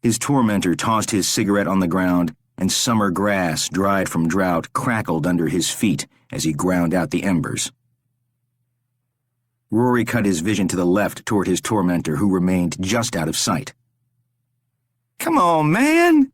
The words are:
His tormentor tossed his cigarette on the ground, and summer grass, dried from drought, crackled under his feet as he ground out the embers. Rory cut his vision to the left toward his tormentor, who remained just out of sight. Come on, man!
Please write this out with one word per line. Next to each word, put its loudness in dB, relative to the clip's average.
His 0
tormentor 0
tossed -2
his -2
cigarette 0
on 0
the 2
ground, 0
and -2
summer 0
grass, -2
dried 0
from -2
drought, 0
crackled -2
under 0
his -2
feet -2
as -8
he -2
ground 0
out 0
the -4
embers. -2
Rory 2
cut 0
his 0
vision 0
to -4
the 0
left 0
toward 0
his 0
tormentor, -2
who 0
remained 0
just -2
out -4
of -4
sight. -4
Come 0
on, 4
man! 4